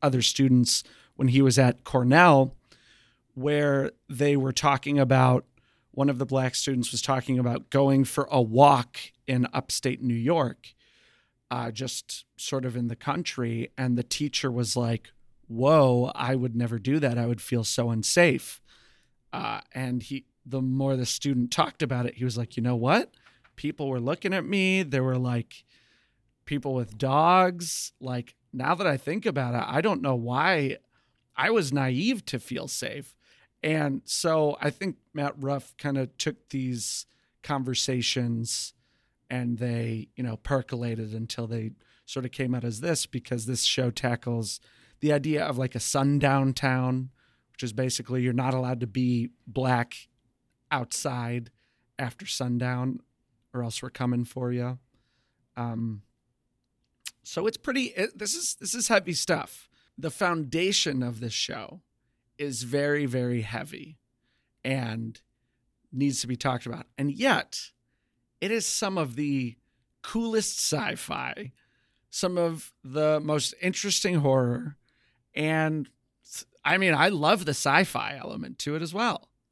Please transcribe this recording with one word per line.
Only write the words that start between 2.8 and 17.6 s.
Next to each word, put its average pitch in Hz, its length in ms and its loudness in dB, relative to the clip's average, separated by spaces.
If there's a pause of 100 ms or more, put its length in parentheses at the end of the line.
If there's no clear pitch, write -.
where 143 580 2 (160)
they 143 280 2
were 131 160 2
talking 143 460 2
about, 127 460 6 (480)
one 139 180 2
of 123 80 -2
the 131 80 0
black 131 300 0
students 127 340 0
was 117 100 -4
talking 131 380 0
about 120 320 -2
going 139 340 6
for - 260 -2
a 131 120 4
walk 123 560 6 (300)
in 127 240 2
upstate 127 500 -2
New 123 120 0
York, 131 600 0 (800)
uh, 120 180 -4
just - 540 -10 (120)
sort 135 280 -4
of 123 120 -4
in 120 120 -2
the 117 80 -6
country. 123 840 -4
And 127 180 2
the 123 60 -2
teacher - 480 -2
was 120 260 -2
like, 117 360 -2 (340)
"Whoa, 127 720 6
I 127 180 -2
would 123 220 -2
never 117 240 0
do 135 180 0
that. 127 180 0
I 117 100 0
would 120 140 -2
feel 117 220 -2